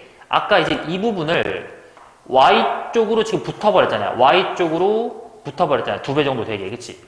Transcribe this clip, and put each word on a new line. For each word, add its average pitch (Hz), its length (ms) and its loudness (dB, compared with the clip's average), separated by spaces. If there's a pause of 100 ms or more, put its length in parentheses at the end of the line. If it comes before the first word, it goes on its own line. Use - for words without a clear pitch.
(280)
아까 185 300 2
이제 151 280 0
이 175 140 -4
부분을 156 840 -4 (440)
Y쪽으로 214 1000 2
지금 165 180 -4
붙어버렸잖아요. 117 760 0
Y쪽으로 180 1300 0
붙어버렸잖아요. 127 580 -2
두 139 120 -4
배 147 100 2
정도 131 200 -2
되게. 98 260 -6
그치? 107 380 -14